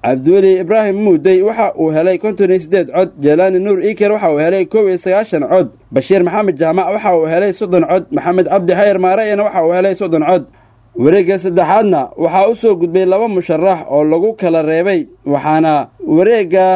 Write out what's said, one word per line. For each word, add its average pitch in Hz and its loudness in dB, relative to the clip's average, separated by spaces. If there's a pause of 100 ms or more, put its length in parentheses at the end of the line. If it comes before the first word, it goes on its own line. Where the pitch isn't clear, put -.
Cabdiweli 180 2
Ibraahim 196 0
Muudey 185 2
waxa 226 -2
uu 160 0
helay 175 0
konton 196 -2
iyo 185 2
siddeed 160 -2
cod, 175 -2 (120)
Jeelaani 180 2
Nuur 196 0
Iker 208 0
waxa 202 0
uu 147 -2
helay 180 0
kow 214 0
iyo 180 -2
sagaashan 196 -2
cod, 160 2 (240)
Bashiir 180 2
Maxamed 180 -2
Jaamac 170 0
waxa 208 0
uu 160 2
helay 185 0
soddon 180 0
cod, 175 -2
Maxamed 170 0
Cabdi 180 0
Xayir 196 2
Maarayena 202 0
waxa 190 -2
uu 170 2
helay 190 0
soddon 165 -2
cod. 170 0 (540)
Wareegga 175 2
saddexaadna 175 0
waxaa 180 0
u 233 -2
soo 220 0
gudbay 175 0
laba 196 0
musharax 175 -2
oo 147 0
lagu 170 0
kala 165 -2
reebay, 165 -2 (220)
waxaana 151 0 (120)
wareegga 190 2 (100)